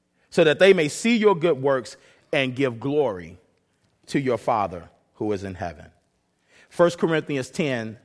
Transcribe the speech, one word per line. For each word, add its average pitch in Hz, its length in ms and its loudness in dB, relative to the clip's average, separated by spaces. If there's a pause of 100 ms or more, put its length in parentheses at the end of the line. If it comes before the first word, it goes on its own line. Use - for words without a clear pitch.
(300)
so 175 160 4
that 147 140 4
they 190 120 8
may 170 160 4
see 233 300 0
your 208 180 4
good 156 260 0
works 135 360 -2 (340)
and 131 240 -2
give 123 240 -2
glory 107 580 -4 (720)
to - 120 -2
your 127 180 0
Father 92 520 -4 (260)
who 107 180 -4
is 95 100 -6
in 95 120 -10
heaven." 85 320 -12 (840)
First 175 300 2
Corinthians 156 500 -2
ten 117 560 -4